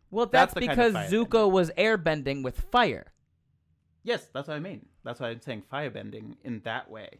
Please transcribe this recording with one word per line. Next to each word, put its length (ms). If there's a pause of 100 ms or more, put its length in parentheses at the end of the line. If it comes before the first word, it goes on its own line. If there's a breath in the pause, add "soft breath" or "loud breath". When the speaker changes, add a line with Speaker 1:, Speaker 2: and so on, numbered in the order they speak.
(120)
Speaker 1:
Well, 140
Speaker 2:
That's 280
Speaker 1:
that's 120
Speaker 2:
the 20
kind 140
of 120
Speaker 1:
because 200
Speaker 2:
firebending. 160
Speaker 1:
Zuko 200
was 280
airbending 680
with 160
fire. 540 (880)
Speaker 2:
Yes, 300
that's 160
what 80
I 20
mean. 260 (200)
That's 160
why 80
I'm 120
saying 300
firebending 720
in 220
that 260
way 160 (120)